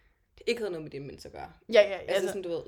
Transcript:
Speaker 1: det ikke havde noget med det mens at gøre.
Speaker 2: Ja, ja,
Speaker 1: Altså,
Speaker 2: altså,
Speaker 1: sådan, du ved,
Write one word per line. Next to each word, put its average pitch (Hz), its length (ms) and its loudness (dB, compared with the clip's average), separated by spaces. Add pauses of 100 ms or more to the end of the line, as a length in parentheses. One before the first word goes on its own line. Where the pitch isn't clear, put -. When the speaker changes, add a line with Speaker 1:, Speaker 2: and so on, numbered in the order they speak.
(380)
Speaker 1:
det - 100 -20
ikke 233 140 0
havde 196 100 -4
noget 160 120 -8
med 147 80 -12
det 139 100 -10
mens - 240 -14
at - 60 -16
gøre. - 200 -12 (220)
Speaker 2:
Ja, 208 80 12
ja, 196 160 2
Speaker 1:
Altså, - 160 -4
Speaker 2:
altså, 196 140 2
Speaker 1:
sådan, 196 140 -6
du 175 80 -8
ved, 165 180 -4